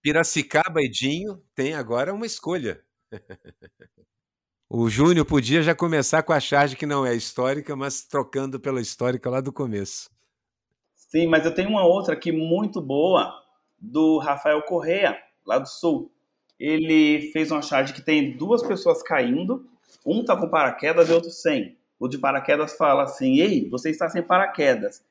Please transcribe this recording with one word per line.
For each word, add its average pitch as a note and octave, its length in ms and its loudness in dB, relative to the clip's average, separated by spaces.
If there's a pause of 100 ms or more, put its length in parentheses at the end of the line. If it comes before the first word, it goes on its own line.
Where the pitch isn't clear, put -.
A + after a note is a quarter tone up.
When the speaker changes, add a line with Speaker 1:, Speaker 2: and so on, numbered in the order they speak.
Speaker 1:
Piracicaba D#3 800 0
e C3 60 0
Dinho E3+ 540 -6 (120)
têm C#3+ 200 -2
agora C3 400 -4
uma A3+ 120 -8
escolha. D#3 540 -6 (300)
<laughs> - 960 -20 (640)
O A#2 220 0
Júnior D#3 340 4
podia D3 380 2
já D#3 140 2
começar D#3+ 480 0
com E3+ 80 0
a D3 80 2
charge C#3+ 340 2
que D3+ 120 -8
não C#3+ 200 0
é B2 80 0
histórica, C3+ 640 -4
mas C3+ 280 -6
trocando C3+ 540 -4
pela C3 220 -4
histórica B2 500 -4
lá C3 100 -2
do C3 120 -6
começo. G#2+ 580 -6 (840)
Speaker 2:
Sim, E3 360 -2
mas D#3+ 180 2
eu E3 80 -2
tenho F#3+ 140 -2
uma G3+ 180 2
outra F3+ 280 2
aqui D#3+ 180 -4
muito E3+ 480 -2
boa, D3 520 2 (460)
do D3+ 400 2
Rafael D3+ 440 0
Correa, E3 540 0 (300)
lá G#2+ 140 2
do C3 80 -12
Sul. - 440 -2 (460)
Ele D#3 760 2
fez D#3 200 -2
uma D3 100 -2
charge C3+ 300 0
que - 100 -16
tem C#3+ 340 0
duas G3 240 2
pessoas G3+ 440 0
caindo, D#3+ 680 -2 (340)
um G#3+ 200 0
tá G3 120 2
com F3 120 -4
paraquedas D#3+ 600 2
e E3 40 4
outro E3+ 180 2
sem. B2+ 480 -4 (180)
O B2 120 -6
de C3+ 100 -6
paraquedas C#3 580 0
fala C#3+ 280 4
assim: C3 340 2
"Ei, E3+ 320 2
você B2+ 200 -4
está E3 180 -2
sem F3 120 -4
paraquedas." C#3+ 800 0 (100)